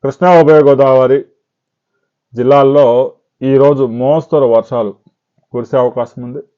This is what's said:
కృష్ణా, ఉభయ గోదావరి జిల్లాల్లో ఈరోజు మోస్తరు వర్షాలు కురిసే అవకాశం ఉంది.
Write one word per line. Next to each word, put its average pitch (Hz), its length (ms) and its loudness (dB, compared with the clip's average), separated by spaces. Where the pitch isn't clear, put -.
కృష్ణా, 180 260 -2
ఉభయ 156 180 4
గోదావరి 131 500 2
జిల్లాల్లో 135 480 2
ఈరోజు 135 360 2
మోస్తరు 147 560 -2
వర్షాలు 113 360 -4
కురిసే 123 300 -6
అవకాశం 120 440 -8
ఉంది. 135 120 -14